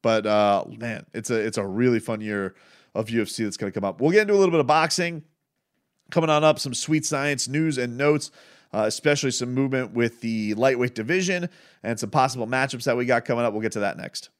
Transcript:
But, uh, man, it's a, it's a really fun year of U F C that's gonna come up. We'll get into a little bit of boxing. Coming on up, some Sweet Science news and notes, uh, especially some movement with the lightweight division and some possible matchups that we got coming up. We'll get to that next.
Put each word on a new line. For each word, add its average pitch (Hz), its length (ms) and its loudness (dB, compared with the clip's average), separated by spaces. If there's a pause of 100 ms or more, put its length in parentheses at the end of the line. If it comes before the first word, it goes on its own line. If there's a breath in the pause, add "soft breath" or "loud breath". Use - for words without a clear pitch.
But, 110 240 2
uh, 104 400 4 (120)
man, 113 360 -10
it's 113 160 -10
a, 123 60 0
it's 110 220 -2
a 101 80 -4
really 117 340 2
fun 110 220 -6
year 101 340 -4 (400 soft breath)
of 110 140 -4
U 113 120 0
F 104 80 -4
C - 140 -6
that's 101 140 -4
gonna 101 140 -4
come 98 120 -4
up. 95 180 -4
We'll 147 100 4
get 208 100 6
into 208 120 0
a 202 60 4
little 190 120 4
bit 165 80 4
of 135 80 2
boxing. 160 560 0 (880)
Coming 160 180 2
on 151 140 4
up, 151 160 6
some 135 140 -6
Sweet 156 320 -2
Science 143 420 -2
news 147 300 0
and 123 200 -4
notes, 143 340 2 (420 soft breath)
uh, 107 140 0
especially 143 440 0
some 123 220 -4
movement 131 400 -2
with 117 280 0
the 110 340 -2
lightweight 123 400 2
division 175 540 -2 (320 soft breath)
and 110 180 -4
some 110 100 -6
possible 131 380 0
matchups 131 360 -2
that 120 140 2
we 123 80 -2
got 120 200 2
coming 120 200 0
up. 110 80 0
We'll 107 80 -4
get 110 120 -4
to 110 60 -6
that 101 180 -2
next. - 320 -12 (100)